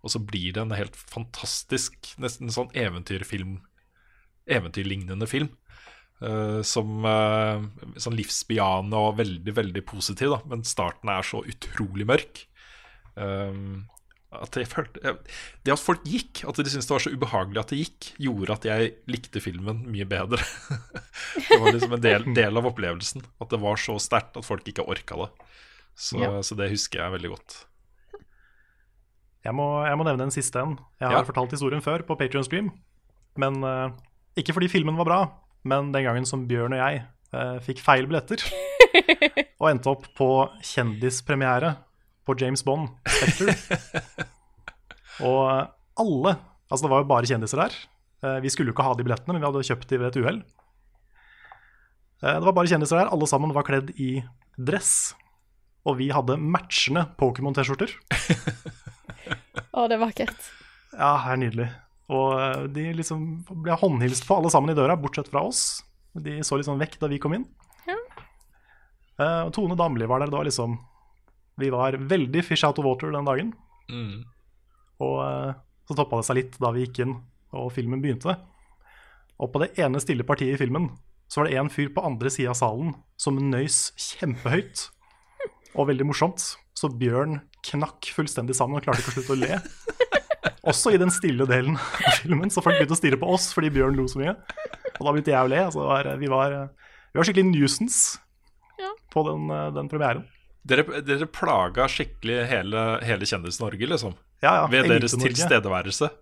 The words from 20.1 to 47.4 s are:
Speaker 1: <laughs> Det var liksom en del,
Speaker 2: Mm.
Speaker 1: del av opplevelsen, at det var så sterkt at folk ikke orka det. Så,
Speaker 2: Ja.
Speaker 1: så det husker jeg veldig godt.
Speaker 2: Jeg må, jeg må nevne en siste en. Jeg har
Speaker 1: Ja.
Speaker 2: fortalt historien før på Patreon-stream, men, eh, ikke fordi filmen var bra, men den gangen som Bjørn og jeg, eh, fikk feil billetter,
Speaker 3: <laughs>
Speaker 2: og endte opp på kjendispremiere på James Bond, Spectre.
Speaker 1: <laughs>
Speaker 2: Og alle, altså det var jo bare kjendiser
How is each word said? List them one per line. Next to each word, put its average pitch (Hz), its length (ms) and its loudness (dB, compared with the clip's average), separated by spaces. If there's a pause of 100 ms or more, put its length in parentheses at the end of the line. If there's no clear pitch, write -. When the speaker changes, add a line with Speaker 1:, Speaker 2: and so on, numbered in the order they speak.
Speaker 1:
<laughs> - 540 -10
Det 427 120 10
var 110 120 8
liksom - 220 2
en 120 80 -2
del, 110 220 6
Speaker 2:
Mm. 127 100 0
Speaker 1:
del 110 240 6
av 120 80 0
opplevelsen, 104 560 -4 (180)
at 113 100 -10
det 113 100 0
var 104 160 2
så - 260 -4
sterkt - 340 0
at 127 80 -12
folk 98 220 -4
ikke - 220 -6
orka - 280 -6
det. 92 120 -6 (680)
Så, - 220 -6
Speaker 2:
Ja. 101 240 0
Speaker 1:
så 107 140 -6
det 98 160 -2
husker 101 260 -4
jeg 87 160 -4
veldig 87 160 -6
godt. - 340 -16 (1800)
Speaker 2:
Jeg 113 100 -4
må, 147 320 -2
jeg 143 140 0
må 160 40 0
nevne 135 220 0
en 139 80 -4
siste 135 240 -4
en. 139 200 -4 (200)
Jeg 127 140 -2
har 131 60 6
Speaker 1:
Ja. - 40 4
Speaker 2:
fortalt 127 300 -2
historien 143 300 -2
før 160 200 -2
på 165 160 -4
Patreon-stream, 139 540 -2 (640)
men, 135 260 0
eh, 131 280 -2 (460)
ikke 165 160 -2
fordi 180 160 2
filmen 160 280 0
var 170 80 2
bra, 175 280 2 (300)
men 139 300 0
den 135 100 2
gangen 127 240 0
som 127 220 -4
Bjørn 120 260 0
og 131 80 -2
jeg, 135 220 0 (280)
eh, 127 280 -4
fikk 131 180 -8
feil 131 300 6
billetter, - 340 -2
Speaker 3:
<laughs> 508 1160 4
Speaker 2:
og 156 100 4
endte 127 160 0
opp 139 300 -2
på 131 340 4 (100)
kjendispremiere 127 1160 0 (500)
på 135 140 2
James 131 240 0
Bond, 143 240 0 (180)
Spectre. - 480 2 (720)
Speaker 1:
<laughs> - 60 -14 (920)
Speaker 2:
Og 131 500 2 (300)
alle, 185 320 2 (380)
altså 139 160 0
det 139 40 2
var 139 140 6
jo 139 60 -6
bare 120 180 4
kjendiser 123 320 0